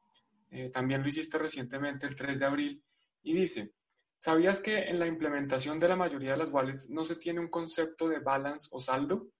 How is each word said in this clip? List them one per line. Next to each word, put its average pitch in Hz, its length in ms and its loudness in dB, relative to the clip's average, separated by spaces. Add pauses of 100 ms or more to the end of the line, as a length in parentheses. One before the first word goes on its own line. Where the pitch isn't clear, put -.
(500)
Eh, 127 200 -8
también 131 340 0
lo 143 40 0
hiciste 151 300 -2
recientemente, 139 680 -4
el 135 80 -6
tres 139 240 -4
de 139 60 4
abril, 143 380 0 (380)
y 156 120 0
dice: 160 400 0 (460)
¿Sabías 170 420 4
que 214 180 0
en 175 200 0
la 170 80 2
implementación 147 720 0
de 170 80 6
la 185 80 6
mayoría 143 360 0
de 139 60 2
las 156 140 -2
wallets 135 380 0
no 160 140 -2
se 165 140 -4
tiene 170 220 -4
un 165 100 -4
concepto 165 600 -2
de 151 100 0
balance 139 520 0
o 127 80 -10
saldo? 139 500 0 (100)